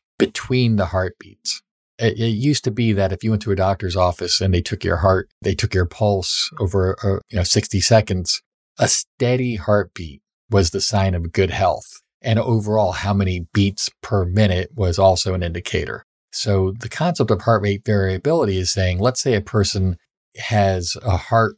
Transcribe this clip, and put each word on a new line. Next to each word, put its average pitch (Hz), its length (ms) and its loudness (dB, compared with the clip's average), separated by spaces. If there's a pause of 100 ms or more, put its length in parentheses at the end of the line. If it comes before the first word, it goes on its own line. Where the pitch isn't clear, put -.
(180)
between 127 580 0
the 98 100 0
heartbeats. - 720 -6 (380)
It, 113 200 0
it 113 100 0
used 127 360 0
to 123 60 -2
be 110 220 2
that 98 200 0
if 98 120 -6
you 110 60 0
went 104 120 0
to 104 100 -2
a 98 40 0
doctor's 92 400 0
office 90 440 0
and 95 140 2
they 87 80 2
took - 220 -6
your 87 140 0
heart, 92 300 2 (140)
they 98 120 0
took - 200 -4
your 92 120 2
pulse - 600 -2 (120)
over, 95 420 0
uh, 95 260 0
you 101 100 -4
know, 87 40 2
sixty - 380 0
seconds, 95 600 2 (380)
a - 80 2
steady 123 680 -2
heartbeat 90 640 -2 (260)
was 98 220 4
the 98 100 -4
sign 95 340 0
of 85 180 -4
good 95 180 2
health. - 520 -4 (200)
And 110 160 2
overall, 107 540 0
how 101 220 -2
many 92 380 0
beats 98 380 0 (100)
per 98 240 -2
minute 92 500 0
was 90 240 0
also 95 360 4
an 90 80 -2
indicator. 85 600 -6 (260)
So 95 480 0
the 117 100 -12
concept 160 420 -2
of 110 120 0
heart 110 200 2
rate 101 240 -2
variability 101 720 2
is 90 140 -2
saying, 90 280 0
let's 123 200 0
say 131 140 0
a 104 60 2
person 95 560 0 (400)
has 95 640 0
a 101 140 0
heart 113 420 0